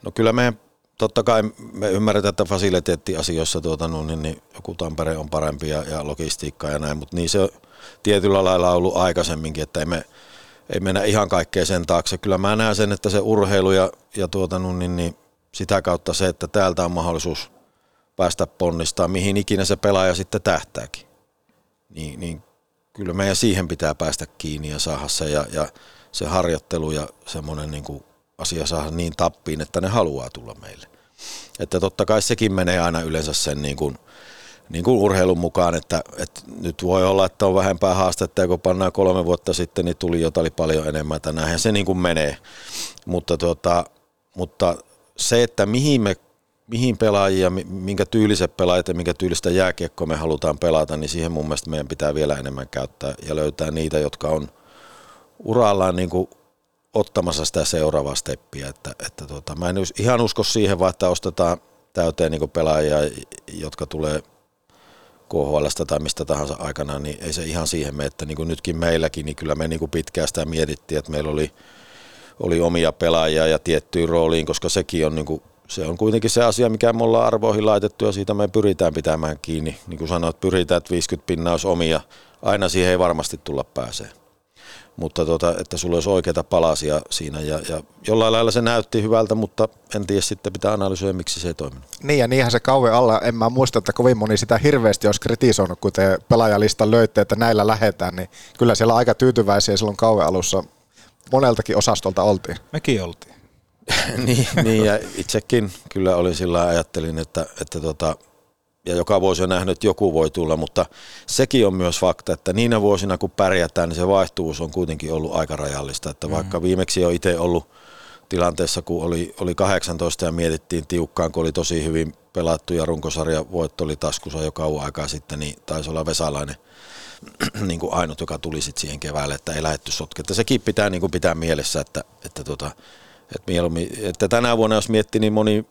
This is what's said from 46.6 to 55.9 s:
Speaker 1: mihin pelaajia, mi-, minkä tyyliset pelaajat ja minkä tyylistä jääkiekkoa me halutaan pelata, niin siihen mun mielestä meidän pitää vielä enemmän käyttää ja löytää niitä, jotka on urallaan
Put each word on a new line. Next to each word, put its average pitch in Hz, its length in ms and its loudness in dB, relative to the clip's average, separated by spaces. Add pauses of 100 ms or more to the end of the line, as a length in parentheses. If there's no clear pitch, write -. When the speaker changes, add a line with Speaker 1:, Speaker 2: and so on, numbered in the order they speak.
Speaker 1:
mihin 117 320 -2
pelaajia, 98 520 4
mi-, 92 180 -4
minkä 95 380 -2
tyyliset 104 500 2
pelaajat 90 320 2
ja 90 60 -2
minkä 87 200 -2
tyylistä 90 360 -2
jääkiekkoa 90 560 0
me 78 100 -2
halutaan 78 420 -2
pelata, 78 380 2
niin 76 140 -6
siihen 82 220 -4
mun 76 120 -4
mielestä 78 260 -6
meidän 76 180 -6
pitää 73 260 -4
vielä 73 220 0
enemmän 67 320 -10
käyttää 67 460 -8 (140)
ja 76 80 -4
löytää 76 340 -2
niitä, 78 280 -2
jotka 73 300 -4
on 76 200 -2 (920)
urallaan 101 580 2